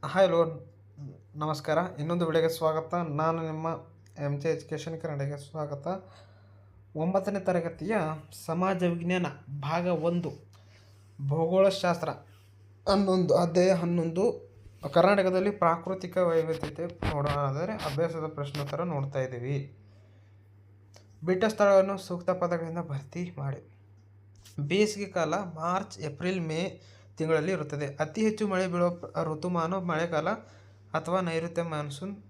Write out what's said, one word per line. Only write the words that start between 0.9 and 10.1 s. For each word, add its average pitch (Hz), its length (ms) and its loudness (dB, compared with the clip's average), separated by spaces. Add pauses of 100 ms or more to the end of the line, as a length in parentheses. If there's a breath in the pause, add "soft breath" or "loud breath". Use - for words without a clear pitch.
ನಮಸ್ಕಾರ. 151 440 0 (200)
ಇನ್ನೊಂದು 170 280 0
ವಿಡಿಯೋಗೆ 160 220 4
ಸ್ವಾಗತ. 160 460 0
ನಾನು 165 480 0
ನಿಮ್ಮ 160 440 -6 (380)
ಎಂ 143 160 -2
ಜೆ 160 80 -2
ಎಜುಕೇಷನ್ 156 520 -4
ಕನ್ನಡಗೆ 143 360 -4
ಸ್ವಾಗತ. 147 500 -8 (1080 soft breath)
ಒಂಬತ್ತನೇ 190 440 0
ತರಗತಿಯ 175 560 -2 (500)
ಸಮಾಜ 180 360 0
ವಿಜ್ಞಾನ 175 440 0 (340)
ಭಾಗ 165 260 0
ಒಂದು 170 440 0 (960 soft breath)